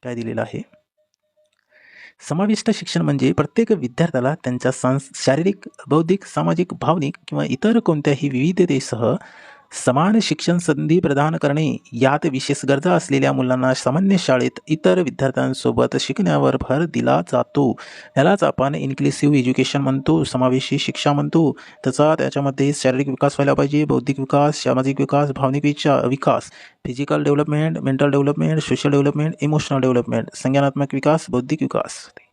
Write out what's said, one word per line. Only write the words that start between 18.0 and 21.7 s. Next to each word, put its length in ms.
यालाच 260
आपण 320
इन्क्लुसिव्ह 640
एज्युकेशन 440
म्हणतो, 420
समावेशी 540
शिक्षा 360
म्हणतो. 380